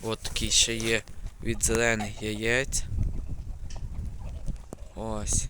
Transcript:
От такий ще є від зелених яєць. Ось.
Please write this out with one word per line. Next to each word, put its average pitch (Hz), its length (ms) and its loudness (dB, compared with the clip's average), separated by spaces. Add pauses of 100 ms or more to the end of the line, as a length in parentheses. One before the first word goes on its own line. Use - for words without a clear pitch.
От 110 160 -2
такий - 320 0
ще - 240 6
є 113 280 2 (400)
від 104 200 0
зелених 110 580 2
яєць. 110 640 2 (2000)
Ось. 107 540 0